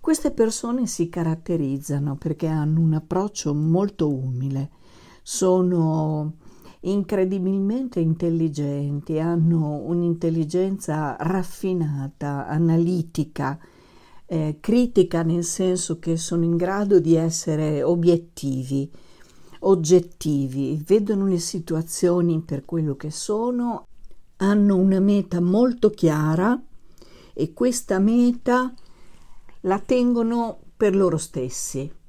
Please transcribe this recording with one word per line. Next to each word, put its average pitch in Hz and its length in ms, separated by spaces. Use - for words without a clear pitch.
Queste 311 300
persone 233 560
si 170 240
caratterizzano 143 1040
perché 156 300
hanno 156 340
un 160 140
approccio 175 580
molto 165 560
umile, 135 640
sono 160 1120
incredibilmente 196 1200
intelligenti, 156 1160
hanno 160 680
un'intelligenza 165 1300
raffinata, 151 1300
analitica, 165 1120
eh, 156 340
critica 202 640
nel 170 220
senso 180 540
che 165 180
sono 170 280
in 170 120
grado 190 440
di 165 140
essere 156 680
obiettivi, 147 1080
oggettivi, 151 1300
vedono 202 400
le 185 120
situazioni 170 1000
per 139 240
quello 156 300
che 151 160
sono, 233 760
hanno 202 400
una 190 240
meta 196 400
molto 214 500
chiara 165 680
e - 220
questa 240 440
meta 240 760
la 190 180
tengono 240 800
per 208 180
loro 185 220
stessi. 139 760